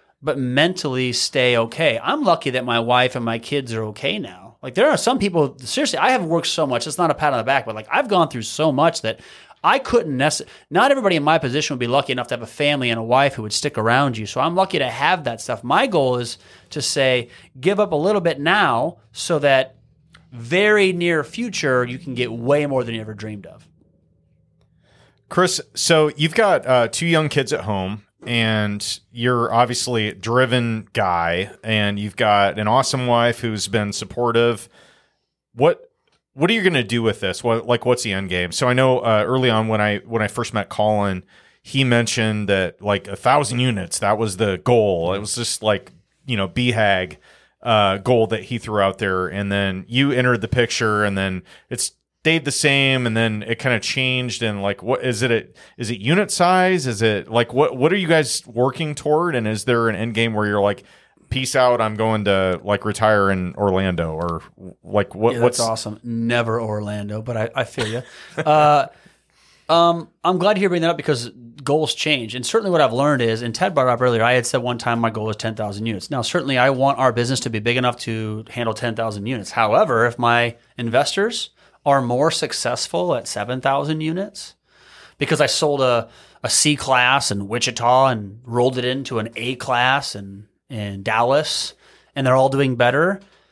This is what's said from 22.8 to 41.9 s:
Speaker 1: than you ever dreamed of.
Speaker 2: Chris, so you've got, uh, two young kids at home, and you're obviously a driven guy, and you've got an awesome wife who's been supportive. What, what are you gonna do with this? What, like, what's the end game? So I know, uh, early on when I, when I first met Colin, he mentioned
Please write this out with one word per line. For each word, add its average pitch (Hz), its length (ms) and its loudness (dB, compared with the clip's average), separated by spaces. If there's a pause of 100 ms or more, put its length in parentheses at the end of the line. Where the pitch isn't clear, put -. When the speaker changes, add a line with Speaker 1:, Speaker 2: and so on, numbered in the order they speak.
Speaker 1:
than 113 120 -6
you 110 60 -8
ever 107 140 -12
dreamed 104 320 -12
of. - 180 -20 (1600)
Speaker 2:
Chris, 139 320 2 (140)
so 156 420 4
you've 156 180 -2
got, 202 300 2
uh, 123 220 4
two - 180 -6
young 156 240 2
kids 139 240 -2
at 107 80 -4
home, 98 420 -4 (220)
and 110 720 -2 (120)
you're 120 420 0
obviously 120 560 0
a - 60 -8
driven 117 800 0
guy, 90 580 0 (120)
and 104 360 0
you've 101 160 -6
got 101 420 4
an 107 100 -2
awesome 127 380 2
wife 120 360 2
who's 107 260 -4
been 101 260 -2
supportive. 117 760 0 (840)
What, 147 380 0 (420)
what 151 160 0
are 226 40 2
you 220 100 0
gonna 160 200 2
do 117 200 0
with 110 160 0
this? 92 240 -4
What, 117 240 0
like, 120 180 0
what's 123 160 2
the 110 100 -4
end 95 180 -4
game? 87 220 -2
So 127 160 0
I 123 60 4
know, 131 280 4
uh, 107 220 2
early 127 280 2
on 110 160 2
when 110 140 0
I, 104 180 0
when 113 240 -4
I 104 40 0
first - 240 -6
met 107 180 -4
Colin, 101 540 0 (380)
he 135 220 0
mentioned 110 640 0